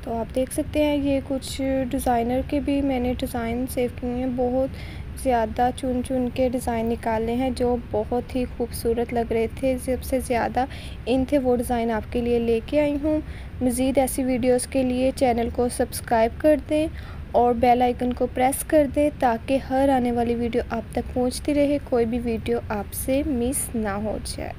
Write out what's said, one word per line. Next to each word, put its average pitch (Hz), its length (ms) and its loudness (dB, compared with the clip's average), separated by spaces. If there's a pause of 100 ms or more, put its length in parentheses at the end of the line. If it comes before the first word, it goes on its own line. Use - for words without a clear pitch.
तो 233 100 -6
आप 226 200 -4
देख 262 180 0
सकते 302 300 0
हैं 294 160 4
ये 277 240 2
कुछ - 340 -6 (340)
डिज़ाइनर 247 520 0
के 294 180 -2
भी 277 220 0
मैंने 254 320 0
डिज़ाइन 240 520 -4
सेव 247 240 -2
किए 247 200 -6
हैं, 247 260 -2
बहुत 262 340 0 (520)
ज़्यादा 240 500 2
चुन 247 300 -2
चुन 254 280 0
के 254 200 0
डिज़ाइन 233 360 -2
निकाले 226 460 -2
हैं 254 220 0
जो 247 220 2 (160)
बहुत 240 420 -2
ही 254 140 0
खूबसूरत 240 640 -2
लग 233 200 0
रहे 226 180 2
थे। 262 300 0
सबसे 254 400 -2
ज़्यादा 233 460 0 (420)
इन 262 160 2
थे 294 140 2
वो 254 180 4
डिज़ाइन 233 340 0
आपके 220 300 -2
लिए 240 200 2
लेके 233 380 0
आई 294 180 2
हूँ। 311 260 0 (400)
मज़ीद 254 360 2
ऐसी 262 260 0
वीडियोज़ 254 440 2
के 269 160 0
लिए 254 280 2
चैनल 240 380 0
को 247 200 0
सब्सक्राइब 233 680 0
कर 302 280 6
दें 302 200 2 (460)
और 240 220 6
बेल 247 260 6
आइकन 247 300 0
को 247 160 0
प्रेस 254 420 0
कर 302 180 8
दें 294 300 2
ताकि 254 420 2
हर 269 300 2
आने 247 220 2
वाली 240 220 2
वीडियो 233 380 0
आप 226 220 -6
तक 240 200 -4
पहुँचती 254 380 0
रहे, 285 280 4
कोई 233 240 2
भी 233 160 0
वीडियो 233 420 -2 (100)
आपसे 262 500 -2
मिस 254 420 0 (120)
ना 214 200 -2
हो 208 300 -4
जाए। - 320 -8